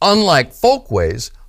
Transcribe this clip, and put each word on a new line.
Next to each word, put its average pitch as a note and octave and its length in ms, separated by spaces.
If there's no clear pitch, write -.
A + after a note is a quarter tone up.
Unlike F#3+ 500
folkways, A#2 800